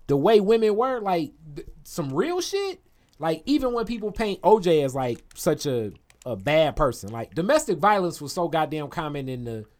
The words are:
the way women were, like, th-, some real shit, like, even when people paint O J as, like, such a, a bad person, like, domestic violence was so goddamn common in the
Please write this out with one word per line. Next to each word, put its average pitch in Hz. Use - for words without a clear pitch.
the 143
way 208
women 214
were, 247
like, 185
th-, 143
some 139
real 302
shit, 392
like, 160
even 262
when 233
people 208
paint 208
O 214
J 165
as, 131
like, 127
such -
a, 117
a 120
bad 143
person, 120
like, 113
domestic 190
violence 185
was 143
so 180
goddamn 151
common 147
in 127
the 113